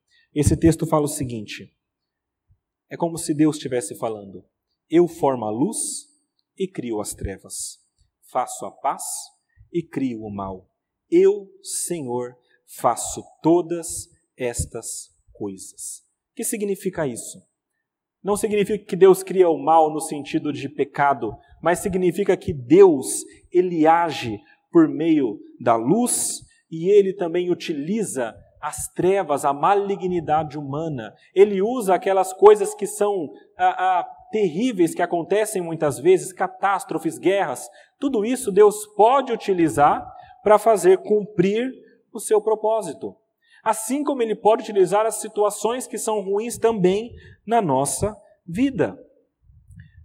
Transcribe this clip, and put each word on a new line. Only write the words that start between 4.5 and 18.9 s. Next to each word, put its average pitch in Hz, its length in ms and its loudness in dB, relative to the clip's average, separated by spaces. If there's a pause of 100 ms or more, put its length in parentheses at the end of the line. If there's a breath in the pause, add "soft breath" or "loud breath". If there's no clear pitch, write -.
"Eu 170 180 4
formo 135 380 -2
a 107 60 -4
luz - 560 -4 (500)
e 190 100 -4
crio 120 320 -8
as 101 140 -8
trevas, - 640 -12 (540)
faço 120 340 -4
a 98 60 -10
paz 156 320 -6 (680)
e 170 120 -4
crio 123 400 -6
o 104 100 -10
mal. 95 340 -10 (420)
Eu, 196 380 4 (140)
Senhor, 123 760 -8 (300)
faço - 580 -4 (200)
todas 165 640 0 (260)
estas - 800 -8 (160)
coisas." - 720 -14 (280)
O - 40 -20
que 233 80 -8
significa 196 640 -6
isso? - 340 -10 (840)
Não 202 120 -2
significa 208 480 -2
que - 120 -8